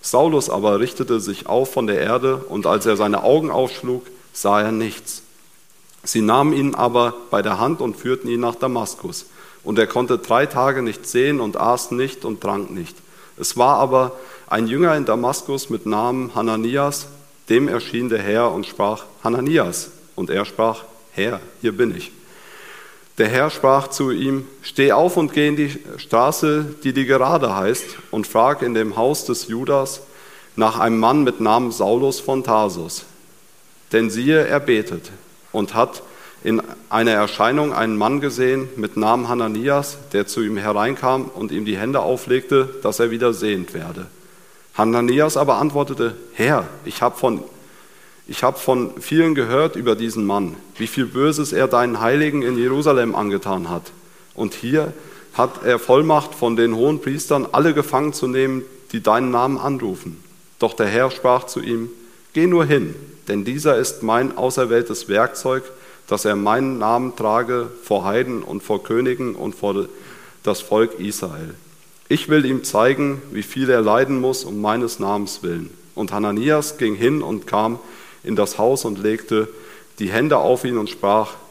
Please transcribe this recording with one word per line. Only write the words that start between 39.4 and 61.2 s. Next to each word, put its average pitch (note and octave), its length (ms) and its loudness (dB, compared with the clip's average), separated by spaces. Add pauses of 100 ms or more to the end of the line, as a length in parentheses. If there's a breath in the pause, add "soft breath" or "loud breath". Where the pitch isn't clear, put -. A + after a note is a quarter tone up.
der G2+ 160 0
zu - 140 -4
ihm G#2+ 160 -2
hereinkam B2+ 680 0
und G2+ 260 -8
ihm G2+ 140 -4
die G#2 140 -4
Hände B2+ 220 -2
auflegte, C3 680 0 (140)
dass G#2+ 180 -2
er A#2 100 2
wieder A#2 220 0
sehend G2 420 -4
werde. E2+ 320 -10 (680 soft breath)
Hananias A#2+ 600 2
aber C#3 200 4
antwortete: C#3 580 -2 (200)
„Herr, A2+ 340 2 (160)
ich - 180 -6
hab A#2+ 160 0
von, A#2+ 240 0 (840 loud breath)
ich - 160 -6
hab C3 160 2
von B2+ 400 0
vielen D#3+ 340 2
gehört C#3 400 0
über A2+ 220 0
diesen A2 300 -4
Mann, G2 280 -2 (220)
wie A2+ 100 -4
viel B2+ 200 -2
Böses D3 480 0
er C3 120 4
deinen A#2+ 340 2
Heiligen C#3+ 420 2
in B2 160 0
Jerusalem B2+ 560 2
angetan G2 560 -2
hat. F2 200 -8 (440 soft breath)
Und G#2+ 180 -6
hier D3+ 400 -2 (400 loud breath)
hat - 320 -2
er A#2+ 140 4
Vollmacht D3 560 4
von A#2 220 0
den A#2 200 4
Hohenpriestern, C#3+ 760 0
alle D#3 200 4
gefangen C#3+ 400 0
zu - 140 -4
nehmen, C3 380 0 (280)
die A2+ 100 -4
deinen A#2+ 280 4
Namen B2+ 260 2
anrufen.“ G#2+ 640 -6 (360)
Doch A2+ 160 0
der G#2+ 140 0
Herr B2 220 2
sprach B2+ 340 2